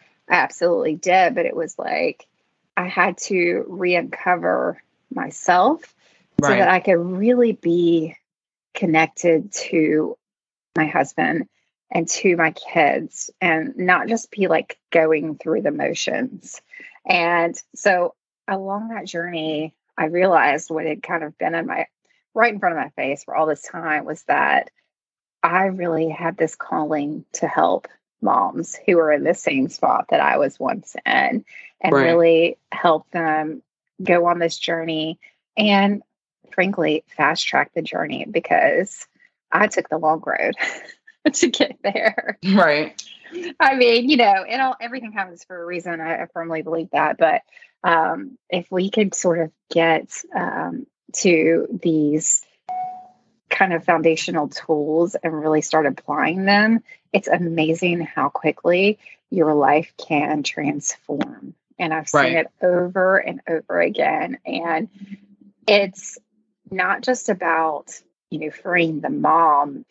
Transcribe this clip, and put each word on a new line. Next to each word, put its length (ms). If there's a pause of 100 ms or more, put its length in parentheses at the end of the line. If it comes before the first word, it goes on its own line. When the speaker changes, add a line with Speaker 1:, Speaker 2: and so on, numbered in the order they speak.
(300)
Speaker 1:
I 60
absolutely 580
did, 400
but 140
it 80
was 240
like, 480 (500)
I 100
had 320
to 480
re-uncover 1160 (320)
myself 680 (600)
so 80
Speaker 2:
Right. 80
Speaker 1:
that 120
I 100
could 180
really 540
be 640 (580)
connected 800
to 640 (580)
my 120
husband 600 (440)
and 180
to 260
my 160
kids 800 (120)
and 360
not 300
just 240
be, 160
like, 320 (120)
going 460
through 260
the 80
motions. 920 (440)
And 540 (160)
so 380 (340)
along 420
that 160
journey, 680 (240)
I 80
realized 640
what 160
had 160
kind 220
of 140
been 180
in 100
my, 220 (480)
right 180
in 60
front 180
of 60
my 60
face 340
for 120
all 120
this 140
time 440
was 180
that 460 (760)
I 220
really 440
had 280
this 180
calling 800
to 140
help 400 (340)
moms 540 (100)
who 100
were 160
in 140
the 80
same 340
spot 420
that 120
I 160
was 200
once 380 (100)
in, 380 (380)
and 120
Speaker 2:
Right. 120
Speaker 1:
really 520 (140)
help 400
them 500 (400)
go 260
on 120
this 180
journey 640 (380)
and, 440 (500)
frankly, 520 (140)
fast 280
track 280
the 80
journey, 480
because 760 (460)
I 160
took 220
the 80
long 280
road 300 (380)
<laughs> 400
to 160
get 340
there. 540 (180)
Speaker 2:
Right. 480 (560)
Speaker 1:
I 160
mean, 340
you 60
know, 320
it 140
all, 180
everything 320
happens 320
for 180
a 40
reason. 340
I, 220
I 60
firmly 340
believe 300
that. 260
But, 240 (420)
um, 540 (120)
if 220
we 180
could 240
sort 260
of 120 (180)
get, 540 (100)
um, 540 (280)
to 520 (160)
these 640 (1040)
kind 240
of 100
foundational 640
tools 680
and 240
really 220
start 240
applying 600
them, 380 (280)
it's 160
amazing 760
how 280
quickly 680 (320)
your 240
life 420
can 460
transform. 1120 (240)
And 160
I've 160
seen 100
Speaker 2:
Right. 180
Speaker 1:
it 100 (160)
over 540
and 300
over 320
again. 640
And 460 (800)
it's 500 (540)
not 300
just 280
about, 720 (300)
you 80
know, 100
freeing 520
the 100
mom. 800